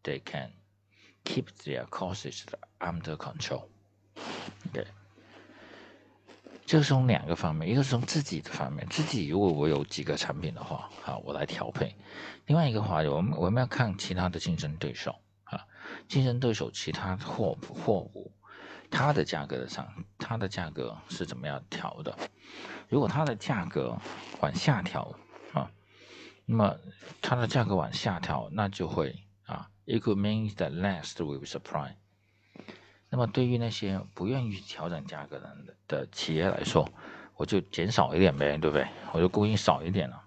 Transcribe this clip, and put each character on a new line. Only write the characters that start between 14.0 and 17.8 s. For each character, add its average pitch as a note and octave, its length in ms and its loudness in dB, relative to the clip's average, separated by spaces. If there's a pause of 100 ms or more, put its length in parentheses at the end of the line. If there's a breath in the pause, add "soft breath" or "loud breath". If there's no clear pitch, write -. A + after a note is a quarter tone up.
他 F2+ 140 2
的 F2 100 -2
竞 E2+ 180 -2
争 D2+ 200 -2
对 C2+ 180 -4
手， - 220 -6 (280)
啊， - 220 -10 (420 loud breath)
竞 C3+ 160 4
争 B2 160 2
对 A#2+ 140 4
手 B1 160 -2
其 - 220 -6
他 F#2 240 -2
货， - 420 -2 (100)
货 - 260 0 (200)